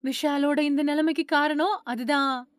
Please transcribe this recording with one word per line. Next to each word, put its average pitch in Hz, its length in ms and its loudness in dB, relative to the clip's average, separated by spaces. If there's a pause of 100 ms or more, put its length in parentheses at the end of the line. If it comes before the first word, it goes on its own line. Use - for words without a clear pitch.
விஷாலோட 285 560 0
இந்த 294 240 2
நிலைமைக்கு 311 420 0
காரணம் 302 580 0
அதுதான். 269 480 -2 (280)